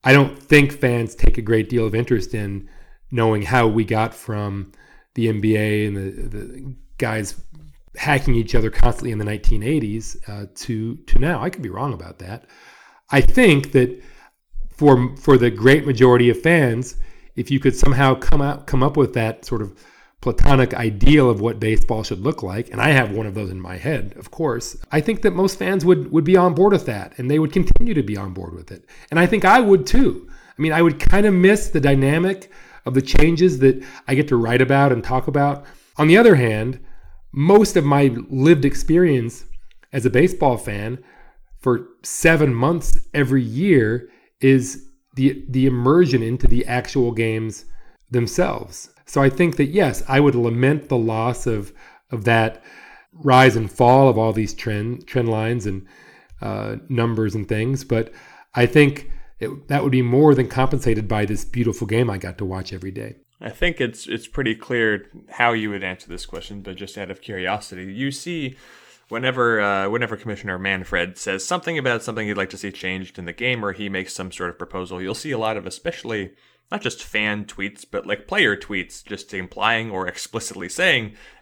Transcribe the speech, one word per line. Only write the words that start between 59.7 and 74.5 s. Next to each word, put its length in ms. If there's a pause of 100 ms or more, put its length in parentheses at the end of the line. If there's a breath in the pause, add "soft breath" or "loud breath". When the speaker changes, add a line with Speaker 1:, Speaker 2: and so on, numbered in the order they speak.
Speaker 1:
would 100
be 100
more 320
than 140
compensated 600
by 160
this 200
beautiful 420
game 240
I 80
got 200
to 60
watch 280
every 180
day. 260 (240)
Speaker 2:
I 100
think 300
it's, 260
it's 220
pretty 260
clear 560 (180)
how 240
you 180
would 120
answer 260
this 180
question, 360
but 140
just 200
out 140
of 100
curiosity, 720
you 200
see 440 (520 soft breath)
whenever, 520
uh, 280
whenever 280
Commissioner 420
Manfred 600
says 260
something 320
about 280
something 240
he'd 80
like 140
to 60
see 140
changed 480
in 60
the 80
game, 320
or 80
he 160
makes 260
some 160
sort 200